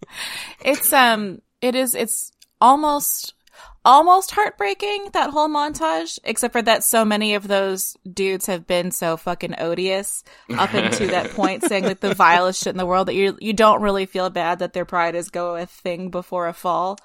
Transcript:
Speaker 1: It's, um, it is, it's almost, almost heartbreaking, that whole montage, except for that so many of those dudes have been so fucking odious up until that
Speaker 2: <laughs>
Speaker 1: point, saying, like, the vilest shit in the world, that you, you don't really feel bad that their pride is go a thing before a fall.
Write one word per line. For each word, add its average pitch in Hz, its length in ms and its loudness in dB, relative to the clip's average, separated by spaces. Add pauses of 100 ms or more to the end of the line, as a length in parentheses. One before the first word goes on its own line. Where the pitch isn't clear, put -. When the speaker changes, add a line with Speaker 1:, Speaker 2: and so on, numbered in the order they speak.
(640)
Speaker 1:
It's, 285 300 0
um, 226 480 2 (200)
it 247 140 0
is, 262 200 0
it's - 360 -6 (280)
almost, 285 760 2 (500)
almost 339 480 6
heartbreaking, 403 840 -2
that 294 180 0
whole 302 160 2
montage, 311 760 -2
except 233 280 -4
for 240 100 0
that 220 220 2
so 226 220 2
many 214 280 0
of 202 140 -2
those 196 500 -2 (140)
dudes 190 340 -2
have 175 220 -6
been 175 240 0
so 165 260 -2
fucking 175 420 -8
odious 185 640 -4 (340)
up 196 160 0
until 214 360 0
that 180 220 -2
Speaker 2:
<laughs> - 40 -14
Speaker 1:
point, 190 280 -2
saying, 196 220 0
like, 190 160 -2
the 196 120 -2
vilest 180 480 4
shit 190 100 -4
in 185 60 -8
the 185 80 -4
world, 185 220 0
that 127 80 -4
you, 196 240 0
you 214 140 -4
don't 214 280 4
really 196 240 0
feel 185 240 -4
bad 175 300 -2
that 180 140 -6
their 175 120 -4
pride 170 300 -2
is 175 140 -6
go 175 260 -6
a 175 100 -8
thing 180 440 -10
before 180 380 -6
a 170 60 -6
fall. 185 520 -4